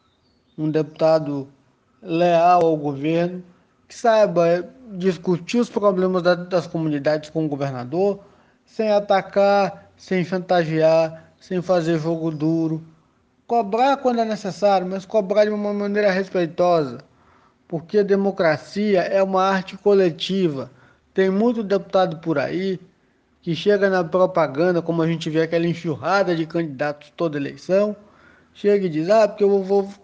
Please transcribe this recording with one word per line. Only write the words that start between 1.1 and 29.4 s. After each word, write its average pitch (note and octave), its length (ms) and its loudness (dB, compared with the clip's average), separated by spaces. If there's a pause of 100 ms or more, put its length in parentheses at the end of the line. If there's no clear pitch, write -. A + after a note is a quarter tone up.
leal F3 640 4
ao D#3+ 120 2
governo, D#3+ 680 -4 (420)
que - 80 -20
saiba F3+ 720 2 (280)
discutir F3+ 640 -2
os A#3+ 120 0
problemas F#3 540 0
da, F3+ 100 4
das F3 320 -2
comunidades D3+ 640 -2
com D#3+ 160 -2
o D3+ 40 -4
governador, C#3+ 760 -4 (420)
sem A3 280 -4
atacar, G3+ 1040 0
sem F#3 260 -2
chantagear, D#3+ 1120 0
sem F#3 240 -6
fazer E3+ 380 0
jogo D#3+ 320 -4
duro. D#3+ 500 -2 (640)
Cobrar A#3 520 0
quando B3 240 0
é A3+ 40 0
necessário, G3+ 600 0
mas F#3+ 180 -8
cobrar G#3 380 2
de G#3+ 80 2
uma G#3 220 -4
maneira G3+ 380 0
respeitosa, F3 880 0 (680)
porque E3 300 -4
a G#3 60 4
democracia G3 1000 0
é G3 220 0
uma F#3+ 180 0
arte F#3+ 340 -2
coletiva. F3+ 920 0 (460)
Tem F#3+ 160 2
muito A3 320 0
deputado F#3 560 0
por D#3+ 180 -2
aí E3+ 420 -2 (640)
que E3+ 140 -4
chega G3+ 340 2
na F#3 140 2
propaganda, E3+ 800 0
como E3+ 180 -2
a D#3+ 60 0
gente E3 240 -4
vê D#3+ 100 0
aquela E3 240 0
enxurrada E3+ 680 -2
de D#3+ 100 -4
candidatos D3 720 -6
toda D#3 220 -4
eleição, F3+ 560 -2 (580)
chega G3+ 320 0
e F3+ 40 -2
diz, D#3 200 -2
"Ah, G#3+ 180 4
porque G#3 160 -2